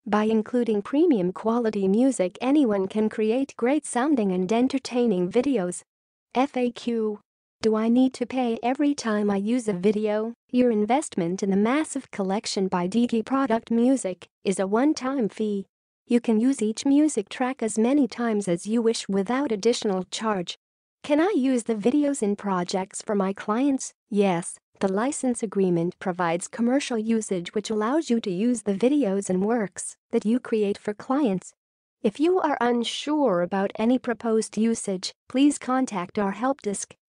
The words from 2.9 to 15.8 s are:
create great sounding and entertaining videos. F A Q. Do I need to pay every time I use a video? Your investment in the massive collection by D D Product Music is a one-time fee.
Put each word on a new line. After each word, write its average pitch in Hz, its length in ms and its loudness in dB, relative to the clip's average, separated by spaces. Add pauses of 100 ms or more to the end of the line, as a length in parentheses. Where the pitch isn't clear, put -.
create 226 480 0
great 269 260 0
sounding 240 480 0
and 185 180 0
entertaining 240 800 0
videos. 226 520 0 (520)
F 262 220 0
A 247 140 0
Q. 220 500 -4 (420)
Do 220 120 2
I 220 140 0
need 254 260 4
to 240 120 -6
pay 240 360 -4
every 285 320 0
time 214 360 -2
I 202 60 0
use 220 300 -2
a 208 60 -2
video? 214 600 0 (160)
Your 247 200 4
investment 208 720 0
in 196 80 0
the 190 60 4
massive 262 540 0
collection 190 580 -2
by 180 200 0
D 240 180 2
D 233 160 0
Product 247 480 -2
Music 233 560 2 (180)
is 190 140 -2
a 190 80 0
one-time 254 640 0
fee. 208 380 -4 (420)